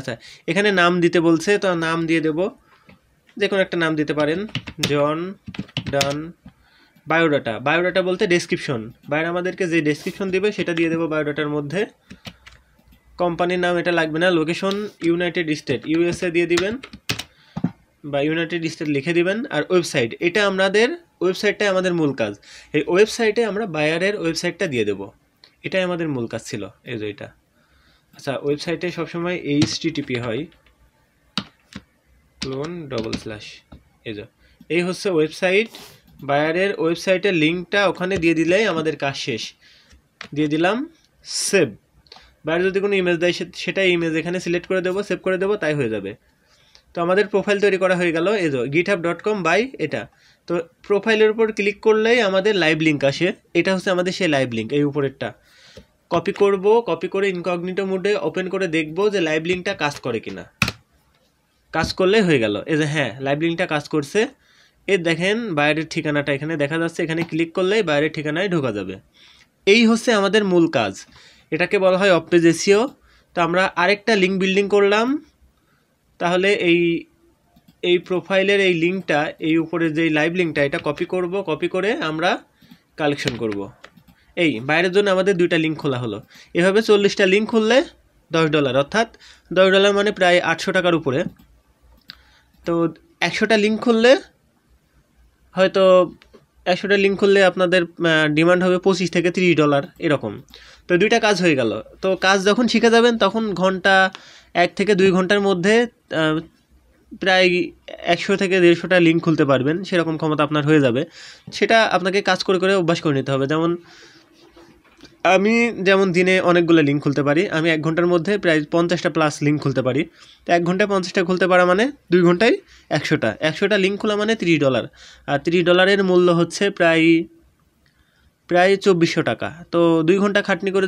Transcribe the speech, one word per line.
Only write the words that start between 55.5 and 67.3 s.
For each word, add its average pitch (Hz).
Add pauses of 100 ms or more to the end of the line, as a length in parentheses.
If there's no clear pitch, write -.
কপি 175 (100)
করব, 196 (240)
কপি 170
করে 196
ইনকগনিটো 180
মোডে 190 (160)
ওপেন 185
করে 190 (100)
দেখব 160 (160)
যে 196
লাইভ 156
লিঙ্কটা 185 (100)
কাজ 143 (100)
করে 113
কিনা। 92 (1300)
কাজ 160 (100)
করলে 190
হয়ে 151
গেল, 104 (180)
এই 156
যে 156
হ্যাঁ, 139 (160)
লাইভ 143
লিঙ্কটা 170
কাজ 147 (100)
করছে। 156 (720)
এই 196 (100)
দেখেন 180 (220)
বাইরের 151
ঠিকানাটা 147
এখানে 151
দেখা 143
যাচ্ছে, 165
এখানে 160